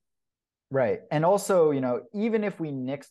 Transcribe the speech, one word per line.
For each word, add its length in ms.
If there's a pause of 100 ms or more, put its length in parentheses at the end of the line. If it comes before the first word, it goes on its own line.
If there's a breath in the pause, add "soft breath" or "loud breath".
(680)
Right. 340 (100)
And 120
also, 460
you 100
know, 220 (100)
even 300
if 160
we 140
nixed 380